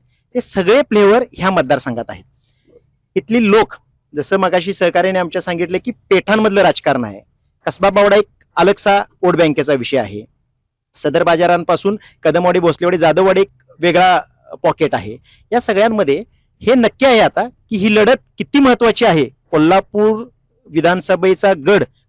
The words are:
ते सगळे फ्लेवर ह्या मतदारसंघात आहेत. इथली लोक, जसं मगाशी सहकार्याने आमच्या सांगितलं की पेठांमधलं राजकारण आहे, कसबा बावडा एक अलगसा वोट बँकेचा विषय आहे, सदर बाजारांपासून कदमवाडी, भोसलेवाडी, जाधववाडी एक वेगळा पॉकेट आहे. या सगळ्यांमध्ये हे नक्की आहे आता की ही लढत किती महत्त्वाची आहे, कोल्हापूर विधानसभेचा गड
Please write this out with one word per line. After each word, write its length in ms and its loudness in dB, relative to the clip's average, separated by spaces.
ते 60 -2
सगळे 420 0
फ्लेवर 400 2
ह्या 180 -4
मतदारसंघात 580 -2
आहेत. 160 -18
इथली 360 -2
लोक, 240 2
जसं 220 -4
मगाशी 360 -2
सहकार्याने 460 -2
आमच्या 240 -4
सांगितलं 420 -6
की 60 -8
पेठांमधलं 680 -2
राजकारण 440 0
आहे, 160 -14
कसबा 240 -2
बावडा 260 2
एक 100 2
अलगसा 440 0
वोट 140 2
बँकेचा 380 0
विषय 240 -2
आहे, 260 -6
सदर 280 -2
बाजारांपासून 760 0
कदमवाडी, 380 0
भोसलेवाडी, 380 -2
जाधववाडी 420 2
एक 80 0
वेगळा 420 2
पॉकेट 320 -2
आहे. 220 -8
या 80 0
सगळ्यांमध्ये 640 0
हे 120 2
नक्की 320 2
आहे 140 4
आता 280 0
की 60 -6
ही 180 0
लढत 220 4
किती 200 -2
महत्त्वाची 460 2
आहे, 200 2
कोल्हापूर 1000 0
विधानसभेचा 840 0
गड 320 0